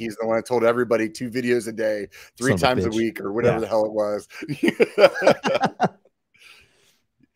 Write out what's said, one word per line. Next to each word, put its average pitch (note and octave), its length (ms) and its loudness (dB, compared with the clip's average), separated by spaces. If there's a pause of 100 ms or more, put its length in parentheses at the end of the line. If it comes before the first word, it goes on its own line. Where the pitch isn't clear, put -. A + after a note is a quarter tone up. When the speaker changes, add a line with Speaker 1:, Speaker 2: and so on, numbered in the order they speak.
Speaker 1:
he's A2 140 -8
the A2+ 100 -4
one A2+ 80 0
that A2+ 100 -2
told A#2+ 180 0
everybody A#2 460 2
two B2 220 -10
videos A#2+ 360 0
a A2+ 40 -10
day, G#2+ 360 -4 (300)
three B2+ 140 0
Speaker 2:
Son G2+ 40 2
of F2 60 -4
a C#3 40 2
Speaker 1:
times B2+ 200 2
a A#2 40 0
Speaker 2:
bitch. A2 80 -6
Speaker 1:
week, A2+ 240 -2
or G2 120 -6
whatever A#2 220 2
Speaker 2:
Yeah. A2+ 60 -4
Speaker 1:
the G#2+ 60 -6
hell G#2+ 180 2
it G#2+ 80 -4
was. G#2 340 -2 (200)
<laughs> - 1400 2 (1500)